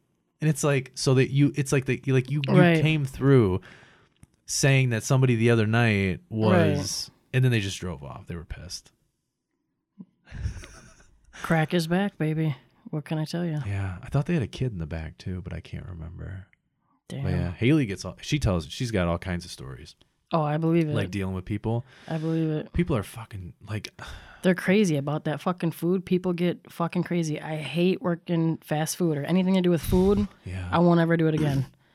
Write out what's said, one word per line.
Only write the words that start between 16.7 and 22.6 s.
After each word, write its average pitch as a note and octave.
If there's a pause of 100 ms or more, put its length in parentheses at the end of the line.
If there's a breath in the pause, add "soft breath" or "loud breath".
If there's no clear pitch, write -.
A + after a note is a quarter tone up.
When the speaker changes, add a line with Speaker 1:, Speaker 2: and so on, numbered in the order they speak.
Speaker 1:
But -
Speaker 2:
Damn. A2+
Speaker 1:
yeah, F2
Haley C3+
gets F#2+
all, F2+
she -
tells, F2
she's A#2
got F2+
all E2+
kinds F2
of -
stories. C2 (380)
Speaker 2:
Oh, E3
I D3
believe E3
it. D3
Speaker 1:
Like G2+
dealing F#2+
with F2+
people. A2 (220 loud breath)
Speaker 2:
I D#3+
believe D#3+
it. D#3